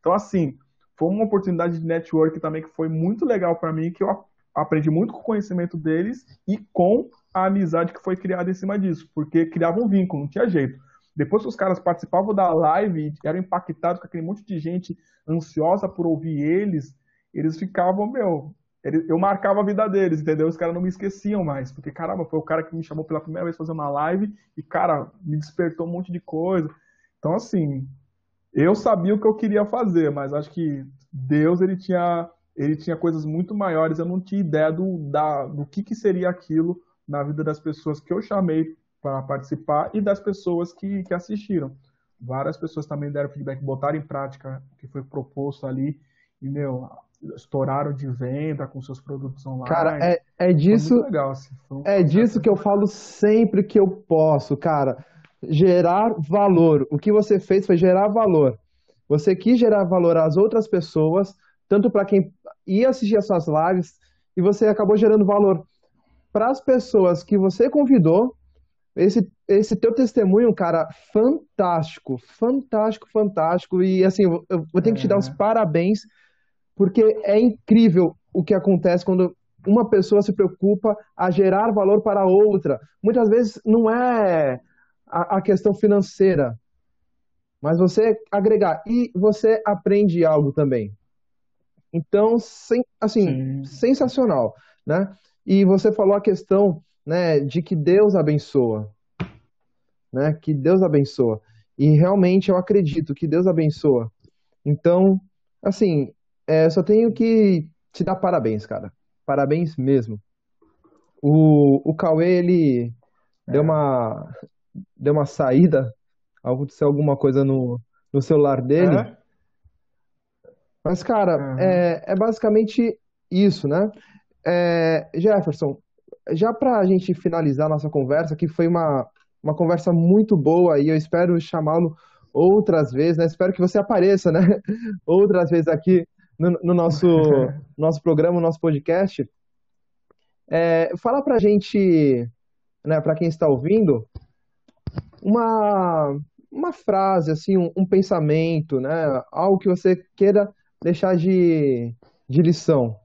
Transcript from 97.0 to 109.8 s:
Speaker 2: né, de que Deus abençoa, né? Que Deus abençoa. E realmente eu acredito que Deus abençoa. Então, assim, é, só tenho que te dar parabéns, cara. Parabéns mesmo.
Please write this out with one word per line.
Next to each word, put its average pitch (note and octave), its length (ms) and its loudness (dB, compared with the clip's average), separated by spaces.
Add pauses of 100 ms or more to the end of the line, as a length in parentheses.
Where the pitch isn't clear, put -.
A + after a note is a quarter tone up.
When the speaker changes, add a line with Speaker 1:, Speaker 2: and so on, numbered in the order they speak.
Speaker 2:
né, E3 320 0
de C#3+ 240 -2
que F3 140 -4
Deus F#3+ 400 4
abençoa, C3+ 720 0 (1200)
né? C#3+ 220 -2
Que D#3 180 -6
Deus D#3+ 300 2
abençoa. C3+ 580 0 (380)
E C#3+ 120 4
realmente F3+ 600 4
eu F#3 60 2
acredito D#3+ 580 0
que E3 140 -6
Deus E3+ 180 0
abençoa. D3+ 640 0 (540)
Então, F3+ 560 2 (420)
assim, F3+ 500 0 (360)
é, D#3+ 200 4
só E3 140 0
tenho A3 300 2
que G#3+ 560 2 (240)
te - 100 -6
dar F#3 140 -2
parabéns, A#2+ 500 -2
cara. - 260 -12 (320)
Parabéns D3 520 -2
mesmo. B2 440 -2 (1000)